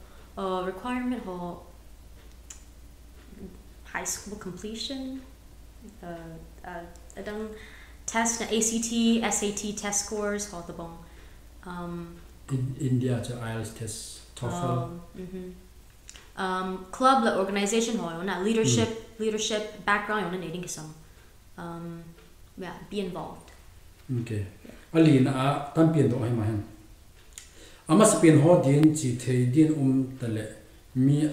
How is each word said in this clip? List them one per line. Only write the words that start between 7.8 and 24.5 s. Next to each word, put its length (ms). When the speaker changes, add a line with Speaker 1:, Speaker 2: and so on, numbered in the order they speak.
Speaker 1:
test 380
na 80
A 100
C 220
T, 400
S 200
A 100
T 200
test 320
scores 460
ho 160
the 80
bong. 240
Um, 520
Speaker 2:
In 280
India 460
to 80
ielts 460
test, 560
toefl. 180
Speaker 1:
Um, 180
mm-hmm. 340
um, 520
club 340
la 140
organization 600
ho 240
na 180
leadership, 480
Speaker 2:
Mm. 360
Speaker 1:
leadership 380
background 400
yo 60
na 80
nei 120
ding 120
kisam. 240
Um, 440
yeah, 180
be 100
involved. 500
Speaker 2:
Okay. 260